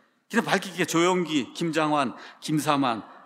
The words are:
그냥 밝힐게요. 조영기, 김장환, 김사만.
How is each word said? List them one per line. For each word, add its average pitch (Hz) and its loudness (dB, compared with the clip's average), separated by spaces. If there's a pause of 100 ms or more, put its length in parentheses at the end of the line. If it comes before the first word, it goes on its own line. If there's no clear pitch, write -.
(320)
그냥 202 0
밝힐게요. 180 -2
조영기, 165 2
김장환, 151 0 (260)
김사만. 139 0 (220)